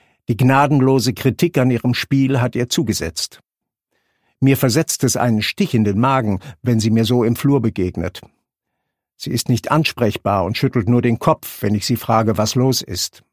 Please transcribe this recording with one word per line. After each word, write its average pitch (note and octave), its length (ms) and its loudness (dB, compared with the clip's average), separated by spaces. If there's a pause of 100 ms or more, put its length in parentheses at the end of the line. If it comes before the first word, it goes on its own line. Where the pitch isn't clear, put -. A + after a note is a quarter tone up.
(280)
Die A2 80 -2
gnadenlose C3 760 4
Kritik D3+ 440 0
an B2+ 120 2
ihrem A#2+ 240 0
Spiel C3+ 460 0
hat B2 160 -2
ihr B2 120 -2
zugesetzt. - 720 -4 (1040)
Mir C3+ 140 6
versetzt C#3 480 0
es - 140 0
einen A2 240 0
Stich - 320 -4
in A2 100 2
den G2+ 160 0
Magen, B2 400 0 (220)
wenn A#2 180 2
sie A2+ 100 0
mir A2+ 140 2
so A#2+ 200 2
im A#2 120 0
Flur C#3 240 0
begegnet. F2+ 640 -4 (920)
Sie - 140 -12
ist B2+ 200 -2
nicht - 200 -2
ansprechbar G2+ 760 0
und G#2+ 100 -4
schüttelt A#2 320 -2
nur A#2+ 140 2
den A#2 160 0
Kopf, - 420 -4
wenn G#2 140 -2
ich G2+ 100 -2
sie A#2+ 120 -2
frage, A2 420 0
was G#2+ 160 -2
los B2+ 260 0
ist. - 420 -10 (100)